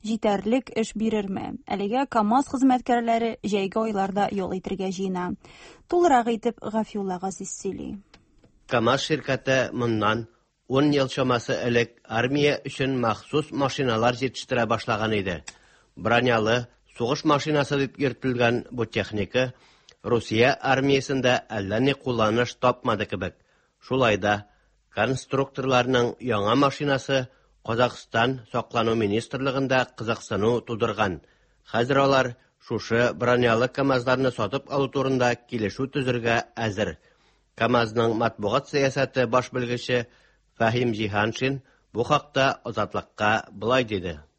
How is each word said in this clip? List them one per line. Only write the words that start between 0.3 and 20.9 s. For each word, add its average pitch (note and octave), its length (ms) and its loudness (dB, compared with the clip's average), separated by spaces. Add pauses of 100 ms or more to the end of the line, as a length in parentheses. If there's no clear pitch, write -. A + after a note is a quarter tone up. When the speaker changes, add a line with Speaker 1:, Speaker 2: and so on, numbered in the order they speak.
Speaker 1:
эш A3+ 240 -4
бирерме? G#3 540 -2 (180)
Әлегә G3+ 400 -2
камаз A3+ 400 2
хезмәткәрләре A#3+ 840 2 (100)
җәйге G3 380 0
айларда G3 480 0
ял F#3+ 260 -2
итәргә F#3+ 320 -4
җыена. F#3 460 -4 (520)
Тулырак C#4 460 4
итеп A3+ 260 -2
Гафиулла G3+ 600 -4
Газиз F#3+ 420 -8
сөйли. G3 380 -8 (680)
Speaker 2:
камаз B2 380 2
ширкәте C3 680 0
моннан A2 540 0 (420)
ун C#3 220 2
ел C3+ 180 2
чамасы B2+ 460 0 (140)
элек A#2 360 0
армия C3+ 600 0
өчен C3 320 -4
махсус A#2+ 540 -2
машиналар B2 640 0
җитештерә B2 500 -2
башлаган A2 480 -2
иде. F#2 300 -4 (520)
Бронялы A#2 720 2 (300)
сугыш B2 280 -2
машинасы D3 520 2
дип C3+ 220 -4
йөртелгән A#2+ 720 0
бу A#2+ 140 -2
техника G#2+ 680 -2 (520)
Русия A2+ 460 2 (100)
армиясендә C3+ 880 2